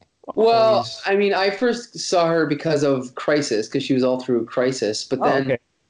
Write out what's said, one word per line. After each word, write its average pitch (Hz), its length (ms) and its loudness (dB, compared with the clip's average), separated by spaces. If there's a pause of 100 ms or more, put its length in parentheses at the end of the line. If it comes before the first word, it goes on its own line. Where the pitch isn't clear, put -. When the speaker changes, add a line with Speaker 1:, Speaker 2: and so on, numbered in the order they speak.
(340)
Speaker 1:
Well, 226 420 4
Speaker 2:
always - 300 -4
Speaker 1:
I 196 100 2
mean, 202 180 2
I 196 160 0
first 233 480 -4
saw 170 300 0
her 165 180 2
because 147 360 -2
of 135 320 0
Crisis, 143 540 0
'cause 135 140 -4
she 139 120 -2
was 127 100 2
all 127 160 0
through 117 260 -2
Crisis. 123 580 -2
But 127 160 -4
Speaker 2:
Oh, - 40 0
Speaker 1:
then 139 180 2
Speaker 2:
okay. 131 160 -2 (320)